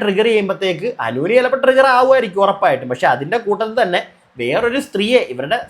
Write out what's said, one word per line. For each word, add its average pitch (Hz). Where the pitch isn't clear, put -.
ട്രിഗർ 208
ചെയ്യുമ്പോഴത്തേക്ക് 196
അനുവിന് 135
ചിലപ്പോൾ 254
ട്രിഗർ 262
ആവുമായിരിക്കും 247
ഉറപ്പായിട്ടും. 170
പക്ഷെ -
അതിൻ്റെ 147
കൂട്ടത്തിൽ 214
തന്നെ 185
വേറൊരു 226
സ്ത്രീയെ, 214
ഇവരുടെ 143